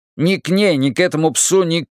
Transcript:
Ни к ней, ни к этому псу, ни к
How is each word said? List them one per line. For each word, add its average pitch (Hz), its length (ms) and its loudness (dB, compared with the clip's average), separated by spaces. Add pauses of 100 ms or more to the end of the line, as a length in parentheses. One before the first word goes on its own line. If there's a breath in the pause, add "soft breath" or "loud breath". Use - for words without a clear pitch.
(160)
Ни 180 200 0
к - 120 -10
ней, 185 300 2
ни 135 140 0
к - 80 -4
этому 160 320 0
псу, 190 320 2
ни 165 180 -2
к - 160 -14